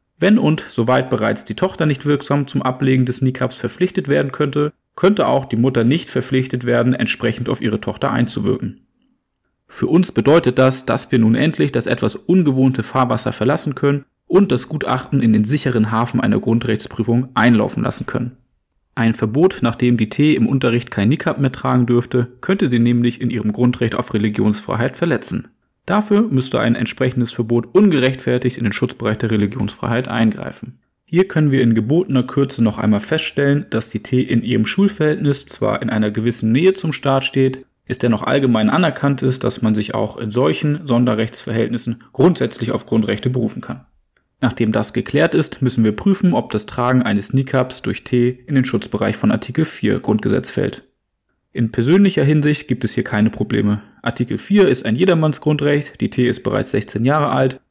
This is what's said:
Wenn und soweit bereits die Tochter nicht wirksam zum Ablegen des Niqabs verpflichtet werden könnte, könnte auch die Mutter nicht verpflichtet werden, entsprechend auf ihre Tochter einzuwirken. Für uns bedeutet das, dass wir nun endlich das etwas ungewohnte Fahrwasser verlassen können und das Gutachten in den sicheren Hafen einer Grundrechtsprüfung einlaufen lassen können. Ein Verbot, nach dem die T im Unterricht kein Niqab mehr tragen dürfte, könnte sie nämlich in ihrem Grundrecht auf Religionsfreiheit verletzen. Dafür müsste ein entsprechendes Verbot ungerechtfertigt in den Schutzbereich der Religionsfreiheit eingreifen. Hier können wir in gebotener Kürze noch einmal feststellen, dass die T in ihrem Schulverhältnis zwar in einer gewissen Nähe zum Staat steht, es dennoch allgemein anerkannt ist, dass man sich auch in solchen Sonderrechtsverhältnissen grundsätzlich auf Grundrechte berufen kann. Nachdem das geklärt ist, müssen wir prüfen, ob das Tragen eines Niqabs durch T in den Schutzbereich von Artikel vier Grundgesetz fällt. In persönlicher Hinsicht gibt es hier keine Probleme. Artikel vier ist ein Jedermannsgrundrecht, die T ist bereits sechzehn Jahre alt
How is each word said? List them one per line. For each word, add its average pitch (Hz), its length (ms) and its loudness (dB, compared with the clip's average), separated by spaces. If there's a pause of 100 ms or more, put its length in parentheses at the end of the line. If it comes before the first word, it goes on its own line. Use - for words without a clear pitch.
(200)
Wenn 202 180 4
und - 300 0
soweit 127 420 0
bereits 107 360 -2
die 110 100 -8
Tochter 185 300 -2
nicht 147 200 -2
wirksam 143 400 0
zum 135 160 -4
Ablegen 131 440 2
des 123 160 -4
Niqabs 127 340 -2
verpflichtet 160 540 -4
werden 143 240 0
könnte, 147 400 -2 (240)
könnte 202 300 2
auch 131 180 0
die - 100 -6
Mutter 120 300 2
nicht 147 240 0
verpflichtet 127 560 -2
werden, 120 280 2
entsprechend 117 540 -4
auf 123 140 -4
ihre 107 180 -2
Tochter - 320 -4
einzuwirken. 104 720 -2 (840)
Für - 200 -4
uns 175 240 2
bedeutet 135 480 2
das, 131 260 2
dass - 280 -4
wir 131 40 4
nun 113 160 4
endlich 147 380 0
das 120 160 -2
etwas - 280 -2
ungewohnte 131 680 2
Fahrwasser 123 480 0
verlassen 139 420 -2
können 143 300 0 (240)
und 190 240 4
das 127 160 -2
Gutachten 131 540 -2
in 113 100 4
den 107 140 4
sicheren 120 460 0
Hafen 117 280 0
einer 104 220 0
Grundrechtsprüfung 117 960 0
einlaufen 117 480 2
lassen - 220 -4
können. - 320 -6 (580)
Ein 113 180 2
Verbot, 131 480 2
nach 117 140 0
dem 123 200 2
die 110 140 0
T 151 260 2
im 117 100 2
Unterricht 120 460 0
kein 101 160 0
Niqab 151 320 0
mehr 135 140 0
tragen 127 320 0
dürfte, 120 420 0 (140)
könnte 185 280 0
sie 120 100 0
nämlich 120 420 2
in 120 80 -2
ihrem 107 240 -2
Grundrecht 123 420 0
auf - 180 -6
Religionsfreiheit 107 840 -2
verletzen. - 500 -4 (380)
Dafür 208 380 2
müsste 131 360 0
ein 120 160 2
entsprechendes 123 560 -2
Verbot 117 420 -2
ungerechtfertigt 131 840 2
in 120 80 -4
den 104 80 0
Schutzbereich 113 460 -2
der 110 120 -2
Religionsfreiheit 104 800 -2
eingreifen. - 720 -4 (260)
Hier 185 240 2
können 151 220 2
wir 131 100 2
in 117 140 4
gebotener 131 480 2
Kürze 135 380 -2
noch 107 160 2
einmal 107 220 2
feststellen, 143 720 -2
dass - 200 -4
die - 140 -8
T 127 180 0
in - 220 0
ihrem 110 220 0
Schulverhältnis 156 800 0
zwar - 360 -2
in 113 80 -4
einer 107 220 0
gewissen 110 400 -2
Nähe 175 220 4
zum 160 180 -4
Staat 135 320 0
steht, 131 420 0 (200)
es 123 140 -6
dennoch 117 240 0
allgemein 123 460 2
anerkannt 143 520 0
ist, 131 220 0
dass - 180 -2
man 110 140 2
sich 107 180 -2
auch 107 220 -2
in 107 160 -8
solchen 147 560 0
Sonderrechtsverhältnissen 113 1160 -2 (100)
grundsätzlich 127 580 0
auf 113 140 -4
Grundrechte 110 440 0
berufen 117 320 -4
kann. - 240 -12 (540)
Nachdem - 320 0
das 107 220 -2
geklärt 147 420 0
ist, - 260 -2
müssen 120 220 2
wir 107 80 4
prüfen, - 420 0
ob - 180 -2
das 104 140 -4
Tragen 123 360 0
eines 104 320 -2
Niqabs 131 480 -2
durch - 240 -6
T 123 240 2 (180)
in 143 80 -2
den 131 80 4
Schutzbereich 107 540 -2
von 104 140 0
Artikel 127 340 -2
vier - 340 -2
Grundgesetz - 520 0
fällt. - 320 -4 (680)
In 113 200 -2
persönlicher 165 520 2
Hinsicht 147 460 0
gibt 120 160 -2
es - 80 -2
hier 127 100 -2
keine 107 260 2
Probleme. 104 520 -2 (200)
Artikel 117 360 -4
vier 196 320 4
ist - 160 0
ein 110 100 0
Jedermannsgrundrecht, 151 1040 0
die 107 100 -2
T 123 200 0
ist - 140 -4
bereits 104 280 -2
sechzehn 107 320 -2
Jahre 143 260 2
alt 131 300 0 (120)